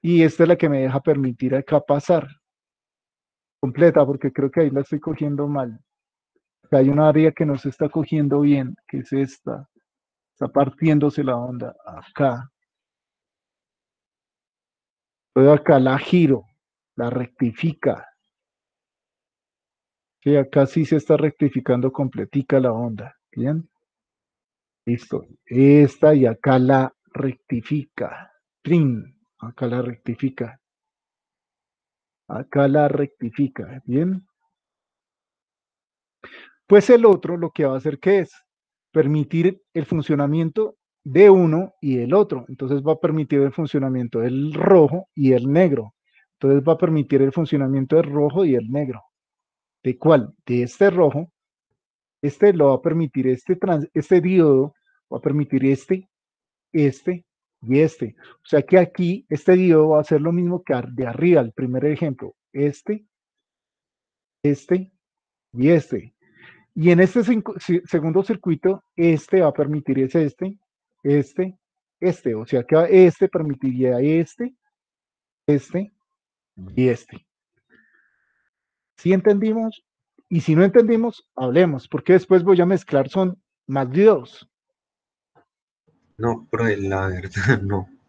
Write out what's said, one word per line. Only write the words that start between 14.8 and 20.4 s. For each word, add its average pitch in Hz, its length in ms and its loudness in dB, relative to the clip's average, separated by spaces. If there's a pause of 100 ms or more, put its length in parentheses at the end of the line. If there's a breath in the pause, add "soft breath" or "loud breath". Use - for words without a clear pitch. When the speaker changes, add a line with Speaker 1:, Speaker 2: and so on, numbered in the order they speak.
Speaker 1:
Entonces 143 260 6
acá 147 200 4
la 131 180 0
giro, 151 460 0 (500)
la 120 160 -6
rectifica. 127 960 -6 (2250)
Sí, 143 140 2
acá 139 300 2